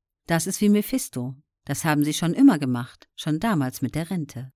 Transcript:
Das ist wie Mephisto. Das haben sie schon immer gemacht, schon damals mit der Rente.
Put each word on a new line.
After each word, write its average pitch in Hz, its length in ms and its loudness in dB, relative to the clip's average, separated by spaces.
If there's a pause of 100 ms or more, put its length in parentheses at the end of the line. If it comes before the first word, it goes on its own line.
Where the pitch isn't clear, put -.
(260)
Das 165 220 0
ist - 140 -6
wie 208 80 4
Mephisto. 208 680 -2 (300)
Das - 180 -6
haben 147 220 2
sie 151 80 0
schon 170 200 -2
immer 262 240 6
gemacht, 123 580 -6
schon 156 240 -4
damals 156 420 -2
mit 123 140 -4
der 165 140 -6
Rente. 143 460 -8